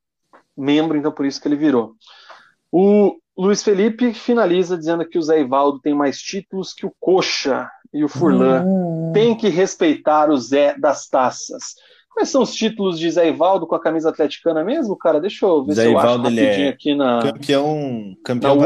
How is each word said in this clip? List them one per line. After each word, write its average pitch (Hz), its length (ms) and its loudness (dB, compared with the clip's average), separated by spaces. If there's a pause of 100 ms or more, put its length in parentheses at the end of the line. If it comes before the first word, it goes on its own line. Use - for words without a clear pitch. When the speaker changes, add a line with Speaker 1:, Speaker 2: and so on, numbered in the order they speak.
(560)
Speaker 1:
membro, 151 420 0
então 147 140 -2
por 143 120 -6
isso 139 160 -4
que - 80 -4
ele 147 80 0
virou. 135 380 0 (760)
O 196 460 4 (200)
Luiz 196 260 0
Felipe 220 500 0
finaliza 185 640 0
dizendo 165 300 -2
que 170 100 -8
o 170 60 0
Zé 156 180 2
Ivaldo 139 400 0
tem 147 140 -2
mais 143 260 -2
títulos 190 540 -10
que - 100 -16
o 190 160 -8
Coxa 139 680 -2 (240)
e 151 100 -2
o 143 40 -2
Furlan. 131 580 2
Speaker 2:
Hum. 170 480 -2
Speaker 1:
Tem 220 200 4
que 220 140 -2
respeitar 156 800 0
o 151 80 2
Zé 139 400 0
das 139 320 -2
Taças. - 680 -4 (360)
Quais 440 160 -2
são 262 140 2
os - 120 -2
títulos 202 440 -2
de 165 120 -2
Zé 165 180 2
Ivaldo 165 380 0
com 170 100 -2
a 151 40 -4
camisa 160 300 -2
atleticana 156 540 -2
mesmo, 226 320 -4
cara? 156 240 0
Deixa 208 260 -4
eu 156 180 2
ver - 100 -2
Speaker 2:
Zé 113 100 2
Speaker 1:
se 117 40 6
eu 120 100 4
acho 117 80 4
Speaker 2:
Ivaldo, 120 220 2
ele 117 120 0
é - 40 4
Speaker 1:
rapidinho 135 260 2
aqui 147 240 -4
na, 123 280 0
Speaker 2:
campeão, 139 1040 -2
campeão 135 320 2
Speaker 1:
na 143 80 4